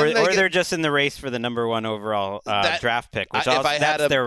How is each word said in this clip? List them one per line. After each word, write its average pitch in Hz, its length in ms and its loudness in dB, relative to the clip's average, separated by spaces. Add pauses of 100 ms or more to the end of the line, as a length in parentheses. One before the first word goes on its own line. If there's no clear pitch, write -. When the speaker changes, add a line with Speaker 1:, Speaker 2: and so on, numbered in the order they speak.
Speaker 1:
Or, 156 60 2
Speaker 2:
they - 100 2
Speaker 1:
or 170 40 4
Speaker 2:
get 185 100 2
Speaker 1:
they're 190 120 4
just 175 240 0
in 165 100 -2
the 156 100 0
race 143 260 0
for 135 120 -8
the 120 100 -4
number 117 260 -2
one 113 180 0
overall, 104 640 -2
uh, 104 160 0
Speaker 2:
That 165 180 0
Speaker 1:
draft 120 300 -2
pick, 101 220 -6
which 127 160 -2
Speaker 2:
I, 127 40 4
if 127 60 2
Speaker 1:
also, 143 100 0
Speaker 2:
I 147 60 0
had 147 80 -2
Speaker 1:
that's 151 220 2
Speaker 2:
a, 143 40 4
Speaker 1:
their 135 180 2